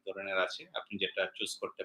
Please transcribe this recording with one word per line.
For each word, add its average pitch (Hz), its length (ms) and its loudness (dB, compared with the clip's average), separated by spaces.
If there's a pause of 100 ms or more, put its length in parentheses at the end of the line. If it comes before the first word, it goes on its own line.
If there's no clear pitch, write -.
ধরনের 98 320 0
আছে। - 260 2 (100)
আপনি - 240 -4
যেটা 95 280 2 (100)
চুজ - 240 -2
করতে 95 240 -4